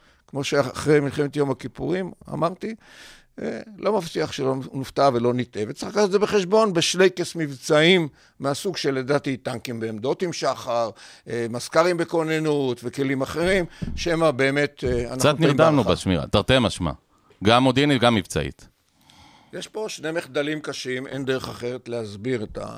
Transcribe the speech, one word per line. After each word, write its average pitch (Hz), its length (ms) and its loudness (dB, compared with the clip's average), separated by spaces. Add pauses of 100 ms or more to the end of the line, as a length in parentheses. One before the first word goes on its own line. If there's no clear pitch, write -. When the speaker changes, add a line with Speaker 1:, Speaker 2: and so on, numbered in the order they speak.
(280)
Speaker 1:
כמו 143 160 -6
שאחרי 143 560 2
מלחמת 143 360 -2
יום 143 160 0
הכיפורים, 143 600 -6 (220)
אמרתי, 180 420 -4 (680)
אה, - 180 -8 (180)
לא 214 200 0
מבטיח 165 340 -4
שלא 131 240 -2 (180)
נופתע 139 400 2
ולא 120 200 2
נטעה, 117 340 -4
וצריך 185 240 -8
לקחת 208 140 2
את 185 60 0
זה 196 80 4
בחשבון 208 540 2
בשלייקס 180 600 2
מבצעים 160 720 2 (320)
מהסוג 143 380 -4
שלדעתי 139 600 -2
טנקים 120 420 -8
בעמדות 113 420 -4
עם 175 120 -4
שחר, 120 560 -2 (400)
אה, 117 200 -4
מזכ"רים 160 480 0
בכוננות 156 840 -2
וכלים 135 380 -2
אחרים, 170 440 0 (300)
שמא 165 360 2
באמת, 139 560 0
אה, 123 160 0
אנחנו 123 160 -8
Speaker 2:
קצת 139 180 4
Speaker 1:
טועים 160 140 2
Speaker 2:
נרדמנו 151 200 6 (120)
Speaker 1:
בהערכה. 90 80 2
Speaker 2:
בשמירה, 82 360 0
תרתי 107 320 2
משמע. 90 320 0 (520)
גם 117 200 6
מודיעינית, 135 380 4
גם 120 140 4
מבצעית. 80 520 -4 (840)
Speaker 1:
יש - 140 -12
פה 220 220 -8
שני 151 220 -8
מחדלים 151 480 -4
קשים, 131 480 -8
אין 135 180 -6
דרך 131 240 -2
אחרת 123 400 -8
להסביר 113 540 -4
את - 140 -10 (200)